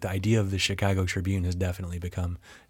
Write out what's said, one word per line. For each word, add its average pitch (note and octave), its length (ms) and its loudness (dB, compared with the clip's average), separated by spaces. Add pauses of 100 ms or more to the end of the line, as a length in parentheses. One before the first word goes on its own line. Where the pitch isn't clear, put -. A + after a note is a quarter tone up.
the - 80 -4
idea G2 320 2
of G2 100 0
the F#2+ 80 0
Chicago G2 460 2
Tribune F#2 400 0
has F2+ 100 2
definitely F2+ 460 -4
become F2+ 380 -4 (320)